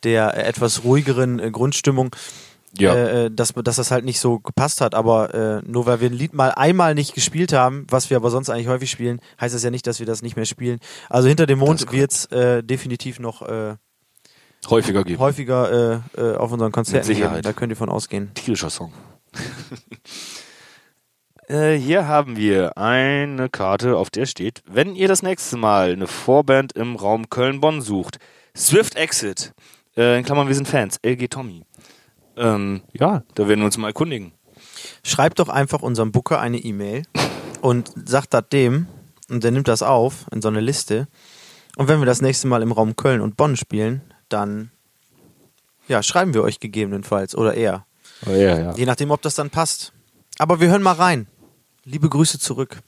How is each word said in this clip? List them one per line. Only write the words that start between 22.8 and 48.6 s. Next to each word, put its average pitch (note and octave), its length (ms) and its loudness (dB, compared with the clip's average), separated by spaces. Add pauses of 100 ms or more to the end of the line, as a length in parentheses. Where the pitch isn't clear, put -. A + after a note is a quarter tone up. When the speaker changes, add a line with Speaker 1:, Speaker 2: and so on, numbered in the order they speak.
Speaker 2:
Karte, G#2 480 0
auf F2+ 140 0
der A#2+ 160 -4
steht, G#2+ 440 -8
wenn D#3+ 280 0
ihr F#3+ 100 2
das F#3+ 160 2
nächste F#3 320 -4
Mal G2+ 380 2
eine F#2+ 120 -6
Vorband C3+ 680 2
im A#2 240 -6
Raum G#2+ 320 -2
Köln-Bonn C#3 520 0
sucht, G2+ 380 -4 (340)
Swift - 440 2
Exit, - 560 -4 (420)
äh, A#2+ 220 4
in B2 80 -2
Klammern, C#3 240 2
wir C3+ 60 2
sind C#3 120 -2
Fans, A2 360 0
L B2 120 2
G B2 140 -6
Tommy. G2+ 340 -12 (720)
Ähm, G2+ 460 0 (100)
ja, D#3 320 0 (120)
da G#2 120 2
werden G#2+ 140 4
wir G#2+ 40 4
uns G#2 120 0
mal A2 100 -4
erkundigen. G#2+ 460 -4 (680)
Speaker 1:
Schreibt - 360 0
doch E3+ 80 4
einfach C#3 360 0
unserem A2+ 280 0
Booker C3 300 0
eine A#2+ 160 -4
E-Mail G#2+ 460 -8 (580)
und B2 320 0 (120)
sagt C3+ 280 0
das A#2 180 4
dem C#3 360 2 (420)
und A#2+ 160 -4
der A#2 60 4
nimmt C3 180 0
das A2+ 140 2
auf B2+ 500 2
in G#2+ 80 -6
so A2 80 0
eine G#2+ 100 -2
Liste. A#2 480 -2 (720)
Und C3+ 100 0
wenn D#3 120 6
wir C#3 60 2
das B2 160 2
nächste C3+ 280 0
Mal B2 120 2
im A2+ 120 0
Raum A2 240 0
Köln B2+ 240 2
und G#2 160 -4
Bonn D3 180 4
spielen, A2+ 460 -4 (260)
dann, G#2 420 -4 (1160)
ja, A2 160 0
schreiben F3+ 300 2
wir A2 100 2
euch - 160 -2
gegebenenfalls G2+ 800 -4
oder A2 160 2
er. G2+ 320 -2 (400)
Speaker 2:
Oh, F#2+ 60 -4
ja, F#2+ 280 4